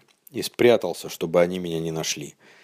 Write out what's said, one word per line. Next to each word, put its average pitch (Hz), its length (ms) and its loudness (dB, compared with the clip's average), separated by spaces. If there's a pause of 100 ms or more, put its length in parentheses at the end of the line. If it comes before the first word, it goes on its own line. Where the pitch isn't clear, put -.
(300)
и 127 120 -8
спрятался, 104 640 2
чтобы 87 320 0
они 90 180 2
меня 82 220 -4
не 82 100 -4
нашли. 80 440 -6 (300)